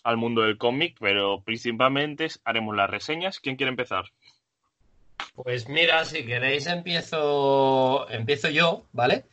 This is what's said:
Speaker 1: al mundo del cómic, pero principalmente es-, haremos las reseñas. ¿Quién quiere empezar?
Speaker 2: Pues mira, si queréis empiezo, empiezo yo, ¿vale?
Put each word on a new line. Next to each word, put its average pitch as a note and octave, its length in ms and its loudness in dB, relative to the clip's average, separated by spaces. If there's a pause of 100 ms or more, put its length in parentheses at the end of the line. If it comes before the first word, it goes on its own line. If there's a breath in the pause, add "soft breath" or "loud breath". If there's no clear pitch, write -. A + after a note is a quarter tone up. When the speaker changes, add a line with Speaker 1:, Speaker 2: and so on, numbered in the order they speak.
Speaker 1:
al A#2 140 0
mundo A#2 260 0
del G#2+ 160 2
cómic, C3 400 -2
pero G2 460 0
principalmente C3 800 0
es-, D#3+ 200 -8
haremos A2+ 300 -2
las G2 160 2
reseñas. D#3+ 480 -6
¿Quién C3+ 180 -6
quiere C3 140 0
empezar? A#2 360 -4 (1300 soft breath)
Speaker 2:
Pues B2 340 -6
mira, E3 360 2
si D3+ 200 -8
queréis C3 420 -2
empiezo, C#3+ 1400 2
empiezo C#3+ 380 -2
yo, E3 440 2
¿vale? C3 400 2